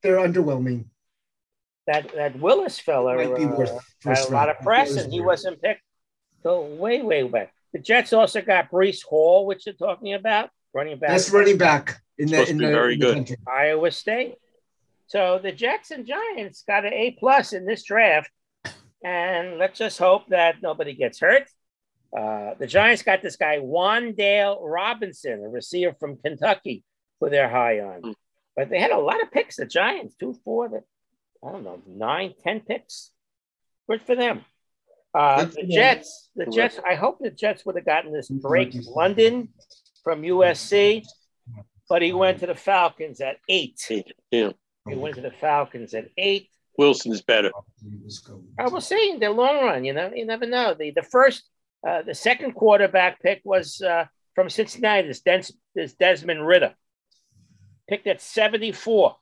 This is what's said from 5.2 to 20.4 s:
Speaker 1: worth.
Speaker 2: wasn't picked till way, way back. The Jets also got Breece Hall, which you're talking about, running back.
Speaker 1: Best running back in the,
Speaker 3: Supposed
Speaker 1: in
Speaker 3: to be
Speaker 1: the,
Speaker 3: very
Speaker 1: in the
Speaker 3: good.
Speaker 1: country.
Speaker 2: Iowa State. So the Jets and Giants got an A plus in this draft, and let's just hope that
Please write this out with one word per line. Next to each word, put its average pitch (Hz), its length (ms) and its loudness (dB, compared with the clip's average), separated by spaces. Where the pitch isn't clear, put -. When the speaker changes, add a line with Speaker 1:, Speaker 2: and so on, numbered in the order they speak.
Speaker 1:
worth. 175 60 0
Speaker 2:
wasn't 180 360 -2
picked 208 200 -2
till 165 340 -2
way, 226 260 -2
way 170 220 0
back. 120 280 -4
The 156 80 -8
Jets 240 320 2
also 220 280 4
got 180 300 2
Breece 190 340 0
Hall, 170 420 4
which 196 200 -6
you're 208 80 -12
talking 196 400 -6
about, 208 360 -2
running 143 260 -6
back. 147 120 -2
Speaker 1:
Best 185 220 2
running 202 260 6
back 151 420 2
in 151 80 -2
the, 156 100 0
Speaker 3:
Supposed - 140 4
Speaker 1:
in 151 80 -2
Speaker 3:
to - 40 0
be 151 40 2
Speaker 1:
the, 151 60 2
Speaker 3:
very 120 220 2
Speaker 1:
in 120 60 -2
the 127 60 4
Speaker 3:
good. 120 80 6
Speaker 1:
country. 127 220 -6
Speaker 2:
Iowa 151 440 0
State. 240 440 -6
So 185 340 0
the 190 100 -6
Jets 240 380 -4
and 262 160 -14
Giants 285 600 -10
got 208 180 -2
an 202 100 -4
A 233 180 -2
plus 262 400 2
in 185 140 -8
this 208 180 -6
draft, 196 460 2
and 180 540 -4
let's 185 200 -2
just 220 200 -4
hope 185 300 4
that 170 340 2